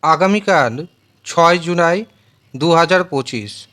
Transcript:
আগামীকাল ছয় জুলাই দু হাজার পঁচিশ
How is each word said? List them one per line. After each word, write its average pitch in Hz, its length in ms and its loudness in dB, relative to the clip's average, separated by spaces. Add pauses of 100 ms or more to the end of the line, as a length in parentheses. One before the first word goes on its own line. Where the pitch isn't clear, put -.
আগামীকাল 170 680 2 (540)
ছয় 170 320 2
জুলাই 170 400 -2 (560)
দু 139 180 -4
হাজার 170 320 2
পঁচিশ 127 480 -8 (200)